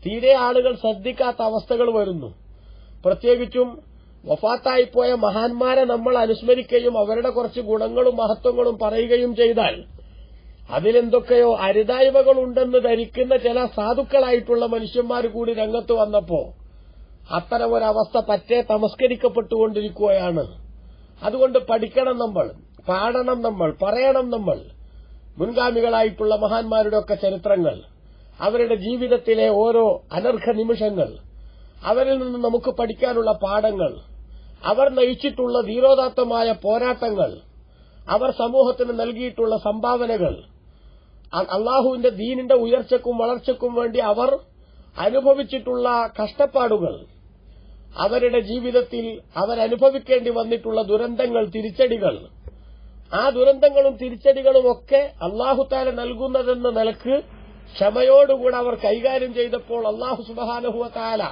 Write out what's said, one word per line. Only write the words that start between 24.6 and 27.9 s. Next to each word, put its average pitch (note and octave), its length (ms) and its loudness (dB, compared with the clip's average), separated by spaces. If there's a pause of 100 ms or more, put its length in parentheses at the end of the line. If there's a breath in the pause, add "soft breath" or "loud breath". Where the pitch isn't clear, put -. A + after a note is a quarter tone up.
മുൻഗാമികളായിട്ടുള്ള A3+ 1000 0
മഹാന്മാരുടെ G#3+ 640 0
ഒക്കെ G#3 180 -2
ചരിത്രങ്ങൾ, F#3+ 680 0 (600 soft breath)